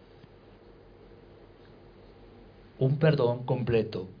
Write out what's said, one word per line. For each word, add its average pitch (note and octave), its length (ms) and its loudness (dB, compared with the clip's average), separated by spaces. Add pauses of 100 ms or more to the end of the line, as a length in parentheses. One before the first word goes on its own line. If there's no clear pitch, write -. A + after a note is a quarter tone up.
(2750)
Un C3 200 0
perdón B2+ 480 2
completo, A2 640 -2 (100)